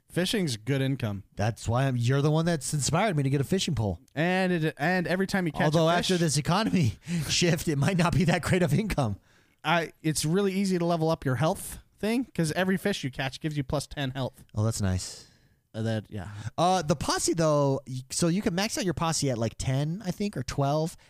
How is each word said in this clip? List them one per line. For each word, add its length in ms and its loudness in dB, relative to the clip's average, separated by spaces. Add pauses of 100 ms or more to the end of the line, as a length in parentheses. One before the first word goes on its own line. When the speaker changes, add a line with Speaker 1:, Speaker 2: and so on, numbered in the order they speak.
Speaker 1:
Fishing's 460 0
good 260 -2
income. 420 -2 (120)
Speaker 2:
That's 320 -2
why 180 2
I'm, 120 0
you're 240 2
the 100 4
one 140 2
that's 280 -2
inspired 440 0
me 60 2
to 60 0
get 120 2
a 20 0
fishing 320 0
pole. 240 0 (160)
Speaker 1:
And 380 2
it, 240 0
and 280 0
every 220 0
time 180 0
you 60 -2
catch 120 0
Speaker 2:
Although 260 4
Speaker 1:
a 80 4
fish 140 0
Speaker 2:
after 60 4
this 200 2
economy 560 2 (180)
<laughs> 160 -2
shift, 400 2
it 100 0
might 200 2
not 180 2
be 100 4
that 160 2
great 220 2
of 100 2
income. 440 0 (460)
Speaker 1:
I, 280 0 (100)
it's 220 0
really 300 2
easy 260 2
to 60 0
level 240 2
up 160 -2
your 100 0
health 440 -2 (200)
thing 340 0
'cause 200 0
every 240 0
fish 260 -4
you 80 -4
catch 300 -6
gives 160 -6
you 60 0
plus 220 -4
ten 260 -6
health. 320 -6 (120)
Speaker 2:
Oh, 80 2
that's 180 0
nice. 460 -2 (480)
Speaker 1:
Uh, 60 -6
that, 280 -2
yeah. 180 -10 (280)
Speaker 2:
Uh, 280 2
the 120 0
posse, 380 0
though, 540 2
y-, 140 -8 (100)
so 160 0
you 160 0
can 100 0
max 240 -2
out 80 0
your 80 0
posse 380 0
at, 80 -2
like, 180 -2
ten, 480 -2
I 60 -2
think, 260 -4
or 60 -4
twelve. 520 0 (140)